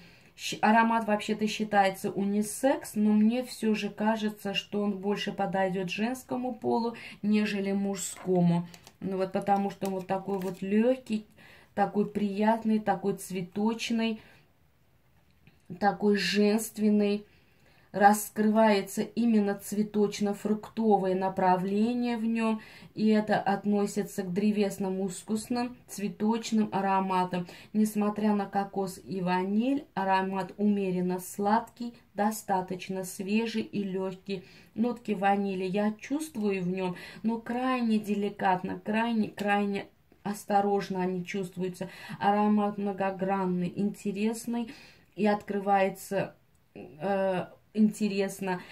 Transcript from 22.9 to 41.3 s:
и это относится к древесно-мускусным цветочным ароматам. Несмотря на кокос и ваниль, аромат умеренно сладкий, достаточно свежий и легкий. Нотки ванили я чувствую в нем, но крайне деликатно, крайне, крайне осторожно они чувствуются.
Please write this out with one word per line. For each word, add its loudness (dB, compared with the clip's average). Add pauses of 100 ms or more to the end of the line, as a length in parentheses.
и 2
это 2
относится 0
к -4
древесно-мускусным -2 (120)
цветочным -2
ароматам. 0 (260)
Несмотря 2
на 0
кокос -4
и -6
ваниль, 0
аромат 0
умеренно 2
сладкий, -2 (180)
достаточно -2
свежий -2
и -6
легкий. -6 (300)
Нотки -2
ванили 0
я 0
чувствую -4
в -2
нем, -2 (260)
но 0
крайне 0
деликатно, -2
крайне, 0
крайне 0 (360)
осторожно 0
они -2
чувствуются. -6 (320)